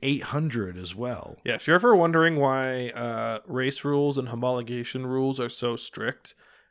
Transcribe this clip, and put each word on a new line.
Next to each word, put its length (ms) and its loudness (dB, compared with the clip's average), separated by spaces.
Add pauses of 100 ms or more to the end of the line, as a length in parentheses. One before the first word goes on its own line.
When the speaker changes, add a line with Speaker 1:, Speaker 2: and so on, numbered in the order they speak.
Speaker 1:
eight 220 0
hundred 520 -2
as 200 -10
well. 500 -8
Speaker 2:
Yeah, 80 0
if 140 -4
you're 80 6
ever 200 8
wondering 420 6
why, 520 0
uh, 560 -4
race 400 -4
rules 320 2
and 120 -2
homologation 760 -4
rules 340 0
are 100 -2
so 260 -4
strict 580 -8 (380)